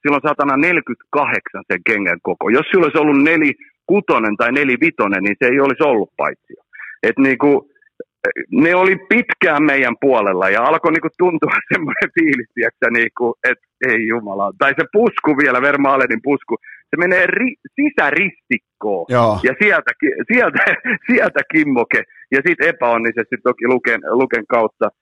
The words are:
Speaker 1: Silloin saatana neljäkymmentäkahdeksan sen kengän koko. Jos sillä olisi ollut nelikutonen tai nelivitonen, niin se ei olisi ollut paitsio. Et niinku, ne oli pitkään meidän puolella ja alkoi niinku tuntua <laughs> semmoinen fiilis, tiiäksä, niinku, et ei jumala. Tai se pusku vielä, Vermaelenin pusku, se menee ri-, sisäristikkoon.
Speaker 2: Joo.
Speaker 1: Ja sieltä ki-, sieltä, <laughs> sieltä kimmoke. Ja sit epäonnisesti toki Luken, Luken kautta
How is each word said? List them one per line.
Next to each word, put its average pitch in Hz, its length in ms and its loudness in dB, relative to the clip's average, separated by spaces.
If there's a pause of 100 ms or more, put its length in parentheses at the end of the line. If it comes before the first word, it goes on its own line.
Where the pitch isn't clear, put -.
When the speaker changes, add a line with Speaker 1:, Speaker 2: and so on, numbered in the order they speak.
Speaker 1:
Silloin 143 240 0
saatana 143 300 0
neljäkymmentäkahdeksan 143 1120 -4
sen 90 180 -4
kengän 95 340 -2
koko. - 260 -4
Jos 131 220 2
sillä 180 140 2
olisi 151 180 0
ollut 143 280 2
nelikutonen 147 1040 -2
tai 117 160 0
nelivitonen, 127 720 0
niin 101 160 -2
se 131 140 0
ei 139 80 0
olisi 139 220 0
ollut 123 340 0
paitsio. - 440 -8 (420)
Et 113 160 0
niinku, 135 320 2 (1000)
ne 156 240 2
oli 185 220 2 (120)
pitkään 175 540 0
meidän 139 380 2
puolella 101 480 2
ja 107 160 2
alkoi 156 280 2
niinku 160 160 -2 (100)
tuntua 170 320 0 (140)
<laughs> - 80 -6
semmoinen 165 420 -4
fiilis, 139 400 0
tiiäksä, 117 360 -2
niinku, 117 440 -2 (160)
et 120 100 -4 (280)
ei 113 180 0
jumala. 101 520 -4
Tai 139 200 2
se 160 140 0
pusku 202 380 0 (120)
vielä, 127 200 2
Vermaelenin 135 600 0
pusku, 135 320 -4 (360)
se 147 60 -4
menee 180 300 0
ri-, 220 320 -4 (180)
sisäristikkoon. 147 1300 -2
Speaker 2:
Joo. 120 360 2
Speaker 1:
Ja 127 180 2
sieltä 202 280 0 (100)
ki-, - 180 -2 (140)
sieltä, 208 260 0 (280)
<laughs> - 240 -6
sieltä 233 300 0 (120)
kimmoke. 127 500 0 (280)
Ja 135 160 2
sit 170 140 0
epäonnisesti 117 840 -2
toki 120 240 -2
Luken, 123 320 0 (100)
Luken 120 380 0
kautta 113 400 0 (140)